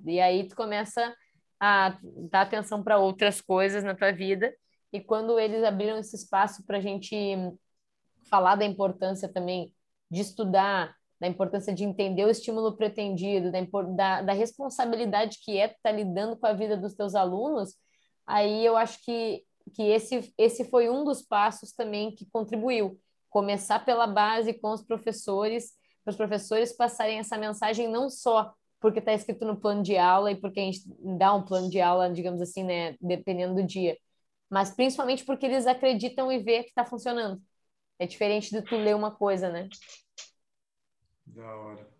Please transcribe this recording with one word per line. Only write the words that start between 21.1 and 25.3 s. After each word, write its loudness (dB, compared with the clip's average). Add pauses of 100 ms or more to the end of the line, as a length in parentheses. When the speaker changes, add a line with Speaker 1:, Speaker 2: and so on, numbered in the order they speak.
Speaker 1:
passos 0
também -6
que -20
contribuiu. -2 (320)
Começar 0
pela 4
base 2
com -4
os -6
professores, -4 (320)